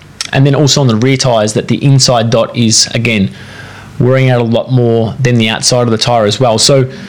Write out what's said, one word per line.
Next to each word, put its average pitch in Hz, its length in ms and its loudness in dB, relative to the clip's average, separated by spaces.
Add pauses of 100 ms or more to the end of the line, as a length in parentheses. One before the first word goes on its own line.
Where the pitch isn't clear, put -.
(320)
And 135 120 2
then 139 120 2
also 139 240 2
on 135 80 2
the 110 80 0
rear 131 200 2
tyres 113 360 0
that - 160 -4
the 120 160 0
inside 131 460 2
dot 113 260 0
is, 113 320 0
again, 113 420 -2 (720)
wearing 131 280 2
out 123 120 2
a 120 40 0
lot 113 280 -2
more 113 480 2
than 123 160 2
the 110 120 2
outside 123 340 0
of 117 100 0
the 107 60 0
tyre 117 260 0
as 104 160 0
well. 117 180 2
So 131 340 2 (160)